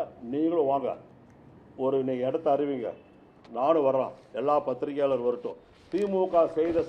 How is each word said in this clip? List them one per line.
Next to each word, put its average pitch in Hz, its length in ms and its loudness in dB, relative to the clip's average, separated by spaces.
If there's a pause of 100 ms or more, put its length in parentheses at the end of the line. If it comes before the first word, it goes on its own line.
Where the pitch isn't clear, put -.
(340)
நீங்களும் 156 380 0
வாங்க, 131 180 0 (960)
ஒரு 131 200 2
இன்னைக்கு 127 260 -2
இடத்த 156 260 0
அறிவிங்க, 135 340 -2 (680)
நானும் 143 320 4
வர்றேன், 131 260 0 (240)
எல்லா 143 160 2 (140)
பத்திரிகையாளர் 135 580 -2
வரட்டும். 120 320 -4 (320)
திமுக 185 500 2 (160)
செய்த 165 300 0